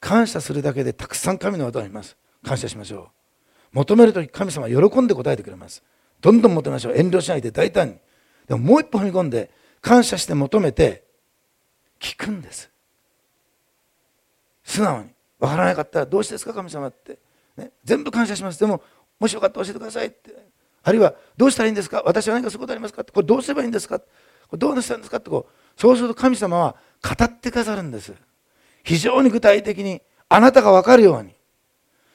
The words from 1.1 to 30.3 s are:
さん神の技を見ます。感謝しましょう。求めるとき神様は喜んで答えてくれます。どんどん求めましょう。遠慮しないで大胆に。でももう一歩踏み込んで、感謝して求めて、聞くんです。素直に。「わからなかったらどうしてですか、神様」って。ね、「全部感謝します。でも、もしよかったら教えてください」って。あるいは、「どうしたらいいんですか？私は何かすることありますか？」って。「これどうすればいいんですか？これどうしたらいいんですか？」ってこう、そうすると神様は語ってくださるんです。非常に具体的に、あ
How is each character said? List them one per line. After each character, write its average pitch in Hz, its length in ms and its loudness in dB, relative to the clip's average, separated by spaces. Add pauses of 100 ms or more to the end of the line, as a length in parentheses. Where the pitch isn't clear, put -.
さ - 160 -6
ん 190 80 -6
神 190 200 -6
の 139 80 -6
技 117 120 -8
を 110 60 -8
見 98 60 -16
ま 104 120 -18
す。 - 140 -20 (260)
感 131 160 -6
謝 110 100 -8
し - 80 -14
ま 104 80 -18
し 101 80 -18
ょ 90 180 -18 (640)
う。 - 20 -18
求 139 180 0
め 233 100 8
る 220 80 8
と 185 80 -4
き 147 80 -6
神 196 220 -8
様 139 160 -8
は 143 240 4
喜 254 100 0
ん 254 60 2
で 208 80 0
答 123 160 -4
え 113 60 -2
て 101 80 -12
く 98 60 -20
れ 95 40 -20
ま 92 140 -20
す。 - 120 -20 (400)
ど 190 120 6
ん 226 100 6
ど 233 60 6
ん 180 60 0
求 143 160 -4
め 135 40 -4
ま 127 60 -6
し 120 60 -8
ょ 113 40 -4
う。 - 60 -2
遠 170 140 2
慮 180 100 2
し 151 80 -4
な 175 80 -2
い 135 40 -4
で 113 120 -8
大 175 200 0
胆 165 180 0
に。 90 80 -20 (500)
で 131 60 -4
も 113 60 -4
も 175 180 4
う - 20 0
一 302 60 -4
歩 220 120 -6
踏 196 60 -2
み 196 80 -4
込 185 120 -2
ん 147 60 -6
で、 117 200 -6 (300)
感 247 220 4
謝 202 160 -6
し - 80 -8
て 165 80 -6
求 143 260 0
め 156 120 0
て、 127 320 0 (960)
聞 - 160 -12
く - 140 -10
ん 190 120 -10
で - 100 -20
す。 - 180 -20 (1900)
素 - 180 -6
直 143 200 -2
に。 - 80 -20 (280)
「わ 131 120 -2
か 151 60 -4
ら 180 100 0
な 180 80 0
か 151 80 -4
っ - 80 -14
た 160 100 -4
ら 135 60 -4
ど 160 120 -2
う 214 60 -2
し - 40 -10
て 220 60 -12
で 220 40 -12
す - 60 -16
か、 226 80 -10
神 190 180 -14
様」 147 180 -12
っ - 40 -14
て。 - 260 -20 (380)
ね、 - 160 -18 (120)
「全 262 200 -2
部 285 60 -10
感 226 160 -2
謝 202 100 -8
し 185 60 -12
ま 185 100 -10
す。 156 60 -16
で 214 80 0
も、 196 160 -4 (360)
も - 100 0
し 175 40 -6
よ 214 80 -12
か 196 80 2
っ 208 40 -8
た 214 80 -10
ら 196 60 -8
教 196 40 -12
え 202 40 -14
て 226 40 -16
く 226 60 -16
だ 220 60 -14
さ 226 120 -10
い」 220 60 -4
っ - 20 -18
て。 - 200 -20 (520)
あ - 80 0
る 220 80 2
い - 20 2
は、 190 140 4 (220)
「ど 262 100 4
う 269 40 4
し 269 40 0
た - 80 -4
ら 220 40 0
い - 40 0
い - 20 -2
ん - 40 -8
で 202 60 -4
す 165 80 -14
か？ 220 140 -4
私 208 240 0
は 220 60 -2
何 247 80 -4
か 233 80 -8
す - 40 -10
る 214 60 -16
こ 254 60 -12
と 254 60 -10
あ 233 40 -8
り 220 60 -14
ま 214 60 -10
す - 60 -18
か？」 - 80 -10
っ - 20 -20
て。 - 100 -20
「こ 208 60 2
れ 165 60 -2
ど 220 100 4
う 269 60 -4
す - 60 -8
れ 285 60 -6
ば 285 80 -4
い 247 40 -4
い - 20 -6
ん - 20 -6
で 226 80 -6
す - 100 -10
か？ - 120 -8
こ - 60 -20 (460)
れ 165 60 -12
ど 285 140 0
う 254 100 -2
し - 60 -10
た 240 60 -6
ら 226 40 -6
い - 0 -
い - 20 -20
ん - 20 -20
で - 40 -20
す - 40 -20
か？」 254 80 -6
っ - 20 -10
て - 100 -16
こ 151 180 -6
う、 - 320 -20
そ 240 120 6
う 254 40 4
す 233 60 -4
る 247 60 -2
と 226 60 -6
神 254 220 0
様 185 220 -2
は 165 180 0 (260)
語 - 220 -2
っ 233 140 -2
て 247 120 -10
く - 40 -8
だ 233 100 -2
さ 214 120 -6
る 196 60 -8
ん 147 100 -10
で 107 80 -12
す。 - 120 -18 (720)
非 165 140 0
常 254 240 2
に 262 80 6
具 226 100 0
体 214 220 4
的 202 220 -6
に、 190 180 -8 (260)
あ 190 120 6